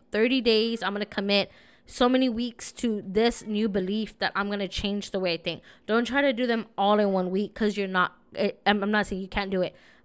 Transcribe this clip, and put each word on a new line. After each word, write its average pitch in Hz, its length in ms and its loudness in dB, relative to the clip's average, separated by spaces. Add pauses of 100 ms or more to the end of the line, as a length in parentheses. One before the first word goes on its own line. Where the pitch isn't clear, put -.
(120)
thirty 247 280 2
days. 226 420 2
I'm 190 120 -2
gonna 202 120 -4
commit 202 460 0 (380)
so 247 200 4
many 262 180 4
weeks 233 460 -6
to 220 320 -2
this 220 400 0
new 214 240 0
belief 196 500 -2
that - 160 -2
I'm 202 140 -2
gonna 202 180 -2
change 202 440 -4
the 190 100 -2
way 175 140 0
I - 20 -2
think. 170 240 -6 (240)
Don't 226 180 2
try 254 180 0
to 277 120 4
do 247 120 -2
them 226 200 0 (120)
all 208 220 4
in 202 140 4
one 185 180 0
week, 196 220 -2
'cause 208 240 -2
you're 196 100 -2
not, 185 300 0 (200)
I, 202 160 0 (120)
I'm, 202 180 2
I'm 202 80 0
not 208 160 2
saying 185 140 -6
you 190 80 -10
can't 202 200 -4
do 190 120 0
it, 170 120 -2 (320)